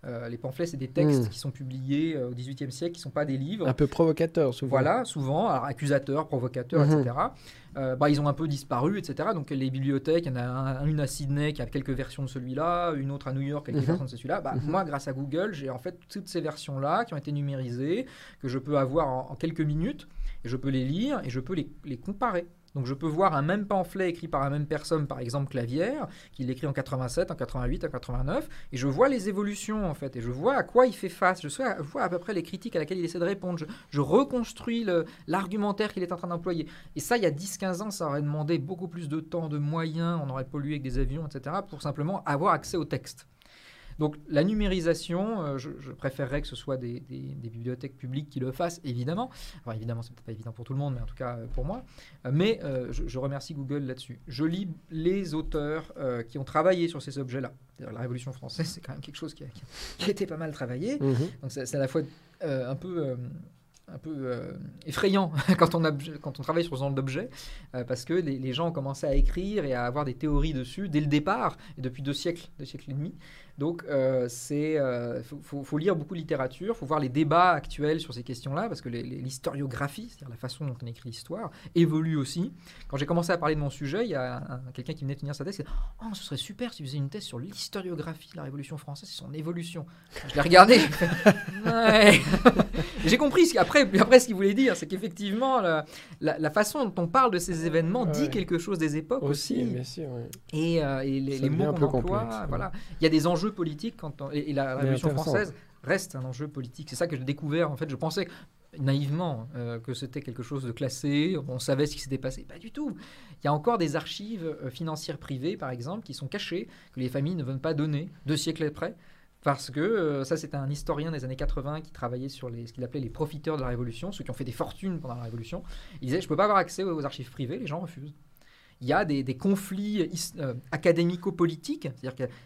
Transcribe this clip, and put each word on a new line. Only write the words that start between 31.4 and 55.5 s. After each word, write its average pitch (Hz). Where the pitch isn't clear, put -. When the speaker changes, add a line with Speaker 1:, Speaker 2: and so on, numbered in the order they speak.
Speaker 1:
je -
sais, 262
je 165
vois 247
à 180
peu 175
près 202
les 170
critiques 185
à -
laquelle 170
il 170
essaie 170
de 170
répondre, 180
je, 151
je 143
reconstruis 233
le, 175
l'argumentaire 202
qu'il 190
est 175
en 175
train 180
d'employer. 170
Et 143
ça, 240
il 226
y 180
a 156
dix, 165
quinze 185
ans, 214
ça 180
aurait 143
demandé 151
beaucoup 175
plus 165
de 156
temps, 160
de 147
moyens, 165
on 139
aurait 131
pollué 147
avec 143
des 127
avions, 139
et 143
cetera, 160
pour 147
simplement 151
avoir 156
accès -
au 160
texte. -
Donc 151
la 156
numérisation, 190
euh, 143
je, 131
je 135
préférerais 135
que -
ce -
soit 131
des, 123
des, 135
des 120
bibliothèques 123
publiques 135
qui -
le 127
fassent, 170
évidemment. 147
Enfin, 117
évidemment, 113
c'est 120
peut-être -
pas 117
évident 110
pour 117
tout 131
le 135
monde, 143
mais 117
en 113
tout -
cas, 123
euh, 113
pour 127
moi. 214
Euh, 127
mais, 180
euh, 131
je, 127
je 123
remercie 139
Google 139
là-dessus. 127
Je 135
lis 180
les 170
auteurs, 156